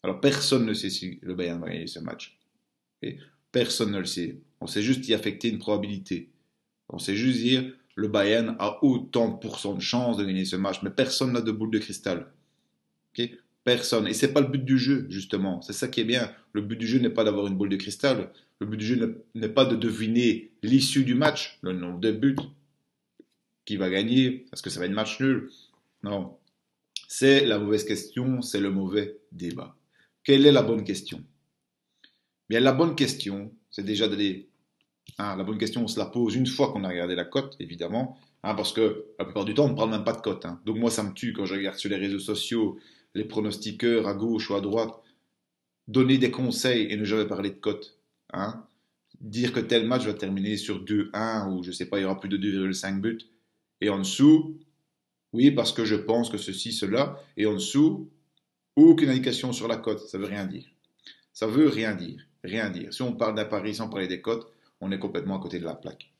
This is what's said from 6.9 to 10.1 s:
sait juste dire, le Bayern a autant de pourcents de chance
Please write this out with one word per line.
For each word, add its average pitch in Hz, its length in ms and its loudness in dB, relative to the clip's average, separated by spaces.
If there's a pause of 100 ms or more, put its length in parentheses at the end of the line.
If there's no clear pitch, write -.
sait 98 180 -4
juste 120 240 0
dire, 127 240 2 (320)
le 104 120 -2
Bayern 107 520 2
a 104 240 -2
autant 123 460 2
de 95 80 -10
pourcents 101 360 -8
de 95 80 -6
chance 120 340 0